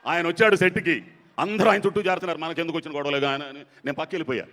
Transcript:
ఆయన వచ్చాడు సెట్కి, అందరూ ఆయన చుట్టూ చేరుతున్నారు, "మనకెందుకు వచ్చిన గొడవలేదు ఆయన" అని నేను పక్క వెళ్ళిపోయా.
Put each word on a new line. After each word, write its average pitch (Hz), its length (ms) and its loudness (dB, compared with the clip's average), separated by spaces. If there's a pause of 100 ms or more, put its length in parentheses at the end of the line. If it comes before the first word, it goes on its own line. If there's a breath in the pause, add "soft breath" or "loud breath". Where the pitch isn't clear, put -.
ఆయన 165 200 0
వచ్చాడు 196 300 4
సెట్కి, 170 480 2 (340)
అందరూ 202 320 2
ఆయన 196 160 4
చుట్టూ 202 140 0
చేరుతున్నారు, 180 380 -2
"మనకెందుకు 160 400 -4
వచ్చిన 160 180 -8
గొడవలేదు 143 300 0
ఆయన" 139 160 -2
అని 139 160 -12 (260 soft breath)
నేను 139 100 -4
పక్క 160 200 -6
వెళ్ళిపోయా. 131 380 -4